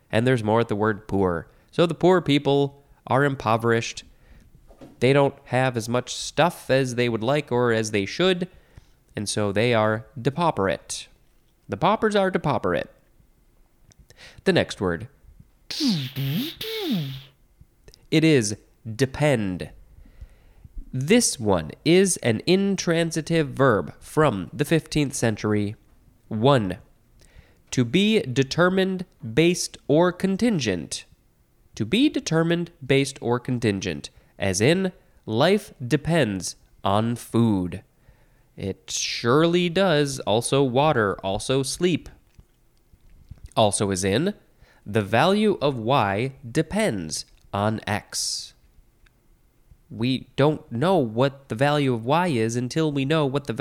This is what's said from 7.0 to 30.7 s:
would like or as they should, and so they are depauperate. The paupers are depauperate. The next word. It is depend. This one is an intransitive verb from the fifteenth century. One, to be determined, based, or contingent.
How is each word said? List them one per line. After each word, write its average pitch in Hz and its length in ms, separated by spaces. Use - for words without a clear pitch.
would 110 140
like 147 280
or 123 200
as 110 180
they 104 160
should, 180 420
and 104 120
so 104 240
they 117 220
are 110 320
depauperate. 135 840
The 101 100
paupers 208 380
are 196 140
depauperate. 135 640
The 190 100
next - 260
word. 87 280
It 156 120
is 123 320
depend. 113 760
This 156 460
one 90 320
is 180 340
an 113 280
intransitive 165 1040
verb 117 500
from 113 540
the 135 100
fifteenth 151 520
century. 107 600
One, 110 480
to 127 80
be 196 380
determined, 180 840
based, 170 440
or 175 240
contingent. 175 880